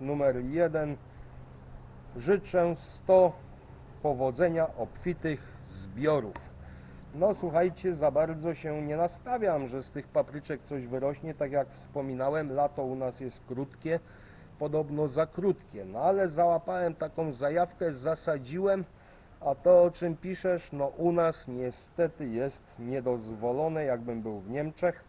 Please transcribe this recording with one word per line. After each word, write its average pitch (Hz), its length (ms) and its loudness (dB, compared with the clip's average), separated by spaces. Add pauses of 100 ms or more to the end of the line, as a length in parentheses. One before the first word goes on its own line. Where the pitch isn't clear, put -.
numer 139 360 2
jeden. 151 600 0 (1200)
Życzę 175 600 2
sto 185 560 6 (720)
powodzenia, 151 640 2 (100)
obfitych 156 760 -4 (140)
zbiorów. 104 840 -2 (640)
No 185 200 4
słuchajcie, 175 600 2
za 147 160 4
bardzo 160 440 0
się 151 280 -6
nie 151 140 -4
nastawiam, 175 680 0
że 127 160 -6
z - 80 -14
tych 139 180 -10
papryczek 143 540 -2
coś 135 240 -6
wyrośnie. 139 480 -2
Tak 139 180 -2
jak 139 180 2
wspominałem, 139 840 -2
lato 143 280 0
u 131 120 -2
nas 131 260 -4
jest 127 280 -10
krótkie, 143 520 -4 (580)
podobno 151 500 0
za 147 180 2
krótkie. 175 580 -2
No 95 140 -8
ale 185 300 4
załapałem 170 680 2
taką 160 360 -4
zajawkę, 156 640 0
zasadziłem, 160 920 0 (560)
a 139 140 0
to, 180 280 8
o 175 80 8
czym 170 260 -2
piszesz, 180 560 -2
no 139 140 -2
u 170 260 2
nas 170 360 2
niestety 127 800 -2
jest 123 500 -4
niedozwolone. 123 1080 -2
Jakbym 120 380 -2
był 107 180 -6
w 95 100 -12
Niemczech 156 580 -2